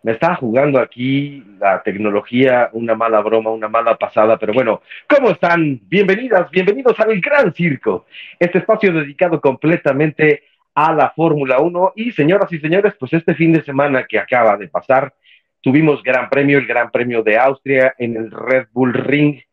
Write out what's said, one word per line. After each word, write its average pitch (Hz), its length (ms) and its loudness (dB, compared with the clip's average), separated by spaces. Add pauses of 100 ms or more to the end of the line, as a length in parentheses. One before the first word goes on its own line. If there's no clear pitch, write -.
Me 113 100 -2
estaba 170 220 -2
jugando 135 460 0
aquí 135 640 -4 (140)
la 95 240 0
tecnología, 117 880 0
una 113 240 -4
mala 110 240 0
broma, 110 300 0
una 110 180 -6
mala 113 280 0
pasada, 110 400 2
pero 104 160 -6
bueno, 117 300 0 (260)
¿cómo 269 220 4
están? 165 540 0
Bienvenidas, 208 680 0
bienvenidos 220 480 0
al 220 220 0
Gran 277 340 0
Circo, 135 520 -4 (340)
este 175 180 0
espacio 170 340 2
dedicado 156 480 -2
completamente 147 1040 0 (320)
a 156 180 2
la 151 180 2
Fórmula 147 500 0
uno. 175 340 0
Y 226 160 -6
señoras 185 420 0
y 160 60 -8
señores, 190 400 0
pues 127 140 -6
este 165 240 0
fin 165 160 2
de 156 100 2
semana 135 420 -2
que 107 140 -4
acaba 110 380 2
de 101 100 -12
pasar, 135 480 -2 (460)
tuvimos 147 420 2
Gran 127 260 0
Premio, 139 300 2
el 120 80 -2
Gran 117 240 -2
Premio 120 320 -2
de 107 160 2
Austria 131 580 0
en 117 200 -6
el 110 160 -8
Red 120 400 -2
Bull 127 220 0
Ring. 147 460 0 (120)